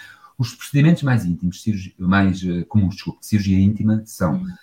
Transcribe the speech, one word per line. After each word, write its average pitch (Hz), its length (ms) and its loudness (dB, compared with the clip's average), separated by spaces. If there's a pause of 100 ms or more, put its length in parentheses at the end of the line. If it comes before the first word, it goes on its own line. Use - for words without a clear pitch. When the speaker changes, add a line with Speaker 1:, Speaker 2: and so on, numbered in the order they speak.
(380)
Speaker 1:
Os 123 180 -4
procedimentos 151 480 2
mais 123 200 0
íntimos, 87 380 -4
cirurgi-, 95 380 -6
mais, 92 440 2
eh, 87 220 -4
comuns, 98 300 0
desculpe, - 260 -12
de - 60 -20
cirurgia 98 320 2
íntima 107 460 2
são - 320 -2
Speaker 2:
Uhum. 92 100 -6 (160)